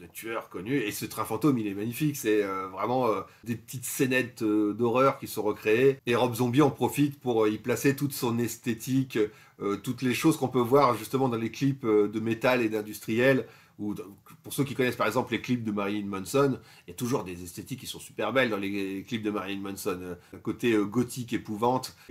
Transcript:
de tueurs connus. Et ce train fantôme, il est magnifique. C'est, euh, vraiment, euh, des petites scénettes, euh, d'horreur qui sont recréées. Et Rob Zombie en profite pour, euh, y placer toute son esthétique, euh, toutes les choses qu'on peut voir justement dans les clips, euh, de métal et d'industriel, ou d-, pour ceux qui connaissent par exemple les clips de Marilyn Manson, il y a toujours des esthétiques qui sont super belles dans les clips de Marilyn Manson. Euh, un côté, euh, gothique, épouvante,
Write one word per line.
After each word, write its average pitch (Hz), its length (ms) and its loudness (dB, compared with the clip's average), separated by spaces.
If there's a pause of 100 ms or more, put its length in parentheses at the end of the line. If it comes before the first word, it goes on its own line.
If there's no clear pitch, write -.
de 85 100 -16
tueurs 110 380 -8
connus. 104 300 -4
Et 104 140 -2
ce - 120 -8
train 110 220 -6
fantôme, 120 320 2
il 107 80 -2
est 101 80 -4
magnifique. 120 420 -2
C'est, 107 260 2
euh, 95 260 -4
vraiment, 110 400 -2
euh, 101 120 0 (240)
des 113 120 -4
petites - 280 -12
scénettes, 127 560 -2
euh, 107 320 2
d'horreur 120 460 4
qui 113 80 -12
sont 107 160 -6
recréées. 117 640 4
Et 120 80 2
Rob 117 200 2
Zombie 123 280 4
en 139 80 6
profite 139 500 0
pour, 113 240 2
euh, 107 60 4
y 110 80 0
placer 123 360 0
toute 139 200 -4
son 117 240 -2
esthétique, 123 800 -2 (420)
euh, 101 160 0
toutes 120 240 -6
les 127 140 0
choses 156 240 2
qu'on 131 100 0
peut 127 100 0
voir 123 380 4
justement 127 320 0
dans 117 80 0
les 113 140 -4
clips, 135 340 -2
euh, 104 240 6
de 107 100 -6
métal 113 440 2
et 110 80 0
d'industriel, 110 760 2 (320)
ou 104 160 -6
d-, - 80 -10 (400)
pour 104 100 -14
ceux 143 120 0
qui 135 100 -4
connaissent 123 220 0
par 104 100 0
exemple 117 260 0
les 107 80 0
clips 123 220 -2
de 107 80 -2
Marilyn 101 360 -2
Manson, 107 520 2 (280)
il - 40 -14
y - 20 -14
a - 40 -18
toujours 120 260 -2
des 90 220 -10
esthétiques 92 340 -12
qui - 80 -16
sont - 140 -12
super 110 320 -6
belles 127 180 2
dans 104 60 0
les 98 500 -4
clips 113 160 -4
de 107 80 0
Marilyn 98 300 -4
Manson. 98 420 -6
Euh, 90 120 -10 (200)
un 92 40 -16
côté, 113 340 0
euh, 104 120 4
gothique, 120 480 -2
épouvante, 110 640 -2 (160)